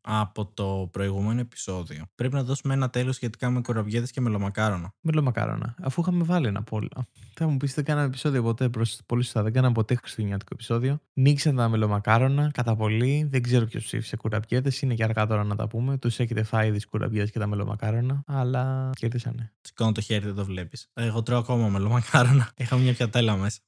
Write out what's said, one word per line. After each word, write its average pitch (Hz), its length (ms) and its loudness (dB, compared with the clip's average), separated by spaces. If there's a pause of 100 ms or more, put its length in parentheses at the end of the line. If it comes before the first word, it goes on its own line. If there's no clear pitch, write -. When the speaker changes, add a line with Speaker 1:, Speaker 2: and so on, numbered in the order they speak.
Speaker 1:
από 107 460 -2
το 98 460 -4
προηγούμενο 98 480 0
επεισόδιο. 90 640 -8 (100)
Πρέπει 127 200 -2
να 139 100 0
δώσουμε 135 300 -2
ένα 135 160 0
τέλος 123 260 -2
σχετικά 123 340 -4
με 123 100 2
κουραμπιέδες 117 500 -2
και - 100 -6
μελομακάρονα. 101 800 0
Speaker 2:
Μελομακάρονα, 127 800 0
αφού 151 220 -2
είχαμε 175 220 2
βάλει 165 220 2
ένα 104 160 -2
πολύ. 107 340 -4
Α, 127 60 -6 (320)
θα 165 140 0
μου 147 80 2
πεις, 135 180 -2
δεν 147 100 -2
κάναμε 147 220 0
επεισόδιο 131 360 0
ποτέ, 117 260 2
προς, 113 380 -2
πολύ 123 160 0
σωστά, 117 200 0
δεν 110 100 0
κάναμε 127 220 4
ποτέ 110 200 2
χριστουγεννιάτικο 101 600 -4
επεισόδιο. 127 460 -2 (120)
Νίκησαν 139 440 4
τα 120 120 2
μελομακάρονα, 113 840 2
κατά 117 260 0
πολύ. 120 540 2
Δεν 131 120 2
ξέρω 120 240 4
ποιος 110 180 -6
ψήφισε - 320 -6
κουραμπιέδες, 117 680 -2
είναι 127 120 0
και 113 100 0
αργά 110 220 2
τώρα 104 180 2
να 104 120 -2
τα 110 120 -2
πούμε. 127 300 -2
Τους 120 200 -2
έχετε 113 240 0
φάει 110 300 2
τις 101 140 -2
κουραμπιέδες 107 440 -2
και - 80 -6
τα 104 80 0
μελομακάρονα, 107 800 -2
αλλά 131 680 -2
κερδίσανε. 117 640 -6
Speaker 1:
Σηκώνω - 320 -2
το 107 80 -2
χέρι, 104 240 -2
δεν 101 100 -6
το 101 100 -4
βλέπεις. 92 500 -10
Εγώ 117 280 -2
τρώω 120 160 0
ακόμα 117 300 2
μελομακάρονα. 117 840 4
<laughs> - 20 -20
Είχα 127 200 0
μια 127 180 4
πιατέλα 113 420 2
μέσα, 98 300 -2